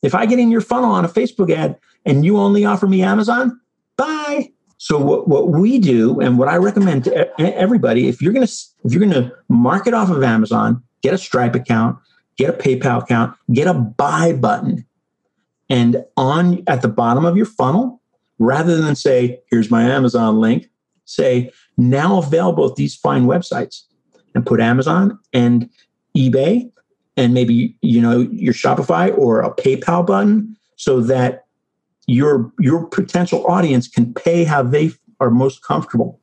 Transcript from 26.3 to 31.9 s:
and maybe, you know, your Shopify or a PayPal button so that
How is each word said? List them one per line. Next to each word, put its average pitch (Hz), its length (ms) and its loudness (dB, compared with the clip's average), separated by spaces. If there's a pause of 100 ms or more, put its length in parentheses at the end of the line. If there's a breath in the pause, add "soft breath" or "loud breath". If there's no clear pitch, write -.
and 123 180 2
maybe, 120 480 0
you 117 180 2
know, 117 200 2 (120)
your - 220 -2
Shopify 165 640 -2
or 117 260 2
a - 120 -4
PayPal 170 520 -2
button 208 500 0 (200)
so 131 240 0
that 123 440 -2 (640)